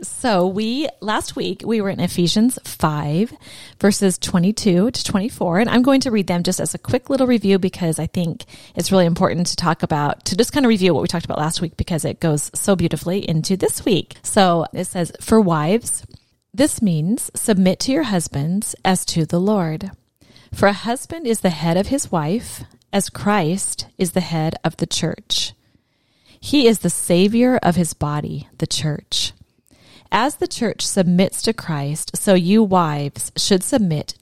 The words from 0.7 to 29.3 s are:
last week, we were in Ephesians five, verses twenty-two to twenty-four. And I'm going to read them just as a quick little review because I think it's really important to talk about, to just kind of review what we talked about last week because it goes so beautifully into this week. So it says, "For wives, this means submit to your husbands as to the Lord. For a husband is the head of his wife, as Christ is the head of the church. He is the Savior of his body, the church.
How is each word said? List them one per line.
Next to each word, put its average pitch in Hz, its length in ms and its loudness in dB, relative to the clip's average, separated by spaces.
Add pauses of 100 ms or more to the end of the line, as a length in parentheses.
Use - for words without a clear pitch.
last 220 360 -4
week, 226 280 -6
we 220 180 0
were 196 80 -2
in - 100 -4
Ephesians 180 640 2
five, 151 680 -2 (460)
verses 196 380 2
twenty-two 185 760 2
to - 120 -6
twenty-four. 190 540 -2
And 233 100 2
I'm 247 140 4
going 269 200 4
to 269 80 -4
read 208 160 0
them 175 160 0
just 180 180 -2
as - 140 -4
a - 40 -10
quick - 320 -4
little 269 160 2
review 202 320 4
because 175 400 -2
I 156 80 -4
think 170 400 -4 (280)
it's 180 160 -2
really 190 140 6
important 170 440 0
to - 80 -4
talk 165 260 -2
about, 147 440 -2
to 190 100 -4
just 233 160 2
kind 294 120 2
of 233 60 4
review 185 240 4
what 95 80 0
we 175 60 0
talked 170 180 -6
about - 120 -4
last 156 220 -2
week 165 160 -6
because - 300 -4
it - 140 -6
goes 151 340 0
so - 220 0
beautifully 175 520 -2
into 160 300 0
this - 260 -2
week. - 380 0
So 175 500 4
it 180 140 -6
says, 175 340 -4
"For - 200 4
wives, 170 640 0 (480)
this 277 260 2
means 180 540 0
submit 190 460 2
to 262 120 -2
your 311 120 0
husbands 180 680 -2 (100)
as 185 220 0
to 160 200 -2
the 175 140 0
Lord. 190 500 -2 (640)
For - 120 2
a 202 60 4
husband 262 540 -6
is 226 140 0
the 185 100 2
head 165 260 0
of 196 120 0
his 277 220 -2
wife, 175 540 -4 (260)
as 196 200 -2
Christ 196 760 -2 (120)
is 175 140 -2
the 185 80 0
head 160 340 -2 (100)
of 165 140 -4
the 170 80 -2
church. - 680 -4 (880)
He 269 240 4
is 226 120 6
the 180 120 -2
Savior 220 680 4
of 170 180 2
his 170 160 0
body, 147 640 -6
the 160 100 -4
church. - 640 -4 (800)